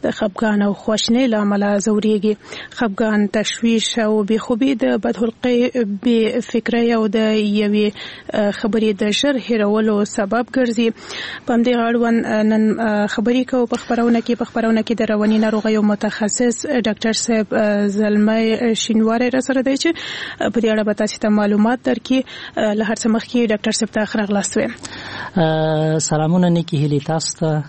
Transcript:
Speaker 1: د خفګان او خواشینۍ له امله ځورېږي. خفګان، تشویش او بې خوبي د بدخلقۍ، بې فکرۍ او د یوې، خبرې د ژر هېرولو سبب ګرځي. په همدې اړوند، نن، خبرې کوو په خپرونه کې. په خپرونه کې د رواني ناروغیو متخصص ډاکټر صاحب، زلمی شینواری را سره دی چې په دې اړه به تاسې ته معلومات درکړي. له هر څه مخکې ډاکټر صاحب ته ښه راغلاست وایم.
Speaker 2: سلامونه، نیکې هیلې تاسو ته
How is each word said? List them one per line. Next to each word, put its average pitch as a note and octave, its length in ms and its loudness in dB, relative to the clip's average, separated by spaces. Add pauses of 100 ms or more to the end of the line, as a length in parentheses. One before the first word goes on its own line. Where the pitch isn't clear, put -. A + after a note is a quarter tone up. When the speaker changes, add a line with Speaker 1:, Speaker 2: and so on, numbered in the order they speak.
Speaker 1:
د - 100 -4
خفګان G#3 500 0
او G#3 60 0
خواشینۍ A3+ 520 0 (100)
له G#3 100 0
امله G3+ 320 0
ځورېږي. G#3+ 560 0 (460)
خفګان، G#3 580 0
تشویش A3 540 0 (160)
او G#3+ 40 0 (140)
بې A3 120 0 (100)
خوبي C4 280 0
د B3 300 0
بدخلقۍ، A#3+ 800 0 (180)
بې A#3 160 4 (140)
فکرۍ A#3 640 0
او A3 60 0 (100)
د A3+ 40 0 (200)
یوې، G#3 500 2 (720)
خبرې A3 380 0
د G#3 240 0
ژر C#4 160 0
هېرولو G#3+ 580 0 (140)
سبب A3 360 -2 (120)
ګرځي. A#3 320 2 (560)
په B3+ 80 0
همدې A#3 200 4 (120)
اړوند، A#3 340 2 (300)
نن، A3 140 2 (500)
خبرې A#3+ 300 0 (100)
کوو B3 160 0
په A#3+ 160 -4
خپرونه A#3 400 2
کې. A#3+ 160 0
په A#3 100 -2
خپرونه A3+ 300 0
کې A3+ 160 -2
د A3 160 0
رواني G#3+ 320 2
ناروغیو A3 360 0 (120)
متخصص A3 720 -2
ډاکټر A3+ 560 -2
صاحب، A3 280 0 (440)
زلمی A3 800 2 (100)
شینواری A3+ 520 2
را C4 140 2
سره C4 180 2
دی C4+ 80 2
چې E4 140 0 (500)
په G#3+ 240 -2
دې A3+ 100 2
اړه G#3+ 140 0
به G#3 60 0 (100)
تاسې - 160 -4
ته G#3 220 2
معلومات G#3 480 2
درکړي. B3 300 0 (600)
له A3 100 0
هر A3 60 0
څه A#3+ 200 -2
مخکې A#3 360 0
ډاکټر G#3+ 200 -2 (120)
صاحب - 160 -6
ته G#3+ 60 0
ښه - 180 -8
راغلاست G3+ 340 -2
وایم. A#3 160 -2 (1400)
Speaker 2:
سلامونه، E3 400 2
نیکې E3+ 340 0
هیلې D3 180 0 (120)
تاسو - 260 -4
ته D#3 300 0